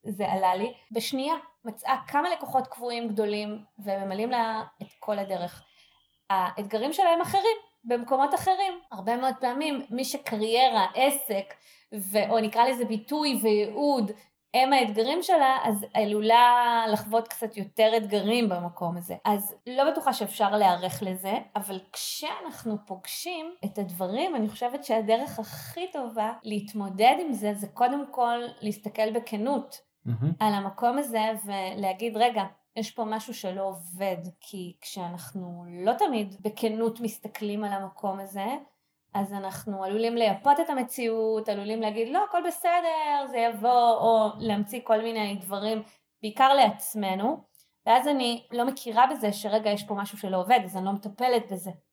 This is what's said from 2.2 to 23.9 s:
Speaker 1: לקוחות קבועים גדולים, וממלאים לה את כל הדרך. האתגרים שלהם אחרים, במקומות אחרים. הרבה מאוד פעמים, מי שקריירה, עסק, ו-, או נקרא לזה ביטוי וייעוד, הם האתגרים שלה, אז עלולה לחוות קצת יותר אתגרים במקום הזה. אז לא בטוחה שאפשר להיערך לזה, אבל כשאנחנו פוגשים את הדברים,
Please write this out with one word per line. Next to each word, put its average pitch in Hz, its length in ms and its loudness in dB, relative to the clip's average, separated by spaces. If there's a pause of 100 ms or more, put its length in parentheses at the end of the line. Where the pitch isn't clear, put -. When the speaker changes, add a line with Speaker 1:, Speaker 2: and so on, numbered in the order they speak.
Speaker 1:
לקוחות 262 380 -2
קבועים 240 400 -6
גדולים, 208 560 -4 (160)
וממלאים 196 500 -4
לה 226 340 -2 (180)
את 208 60 -14 (120)
כל 208 200 -4
הדרך. 185 440 -6 (680)
האתגרים 208 640 -2
שלהם 339 280 4
אחרים, 403 360 2 (260)
במקומות 247 520 2
אחרים. 381 380 0 (180)
הרבה 220 260 -2
מאוד 262 220 0
פעמים, 269 500 -2
מי 247 160 -2
שקריירה, 226 880 2
עסק, 254 580 0 (400)
ו-, 202 360 0
או 226 100 4
נקרא 220 280 4
לזה 247 180 0
ביטוי 240 560 0
וייעוד, 214 680 2 (420)
הם 262 200 6
האתגרים 247 500 2
שלה, 269 400 6
אז 208 300 0
עלולה 233 960 6
לחוות 214 380 0
קצת 220 300 -8
יותר 220 400 4
אתגרים 208 520 2
במקום 175 480 -4
הזה. 175 180 -10 (100)
אז 202 300 0 (120)
לא 262 240 4
בטוחה 285 220 0
שאפשר 202 440 0
להיערך 185 460 2
לזה, 185 300 -4 (220)
אבל 196 240 -6 (140)
כשאנחנו 294 920 -6
פוגשים 330 680 -8 (120)
את 202 120 -6
הדברים, 196 580 -4